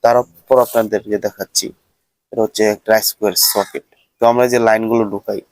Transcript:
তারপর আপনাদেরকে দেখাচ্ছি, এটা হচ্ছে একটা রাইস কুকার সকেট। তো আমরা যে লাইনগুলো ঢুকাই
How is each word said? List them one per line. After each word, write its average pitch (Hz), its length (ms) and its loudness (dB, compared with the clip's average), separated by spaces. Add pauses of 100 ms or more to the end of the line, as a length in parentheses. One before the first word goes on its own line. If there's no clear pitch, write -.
তারপর 120 540 0 (100)
আপনাদেরকে 104 500 -4 (100)
দেখাচ্ছি, - 400 -8 (640)
এটা 113 140 -6
হচ্ছে 107 180 -4 (120)
একটা - 180 -10
রাইস 110 200 0
কুকার 98 220 -4 (160)
সকেট। - 340 -4 (340)
তো - 120 0
আমরা 123 220 2
যে 120 60 2 (100)
লাইনগুলো 110 440 2
ঢুকাই 101 280 -8 (120)